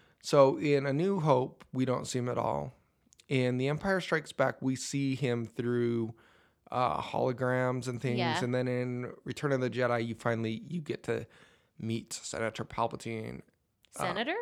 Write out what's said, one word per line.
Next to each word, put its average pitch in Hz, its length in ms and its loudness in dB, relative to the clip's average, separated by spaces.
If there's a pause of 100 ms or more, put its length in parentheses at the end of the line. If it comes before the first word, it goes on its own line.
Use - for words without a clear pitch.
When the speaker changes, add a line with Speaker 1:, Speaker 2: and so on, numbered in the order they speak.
(220)
Speaker 1:
so 139 360 8
in 143 280 4
A 139 60 0
New 180 280 2
Hope, 135 520 2
we 127 120 0
don't 123 220 -2
see - 120 -2
him 123 100 -2
at 120 100 -2
all. 127 360 -2 (540)
In 123 300 2
The 131 100 0
Empire 185 320 0
Strikes 160 320 -2
Back, 131 280 0
we 131 140 0
see 135 400 -2
him 120 320 0
through, 120 680 0 (580)
uh, 123 280 0
holograms 127 840 0
and 120 160 -6
things, 123 160 0
Speaker 2:
Yeah. - 240 0
Speaker 1:
and 123 100 0
then 127 140 0
in 123 460 -4 (100)
Return 139 300 -2
of 131 80 2
the 127 100 0
Jedi, 120 340 2
you 117 120 -4
finally, 113 520 -2
you 165 120 -4
get - 240 -6
to 113 220 -2 (520)
meet 113 360 -4
Senator - 500 -6
Palpatine. 117 800 -6 (540)
Uh, - 60 -6
Speaker 2:
Senator? 214 400 -4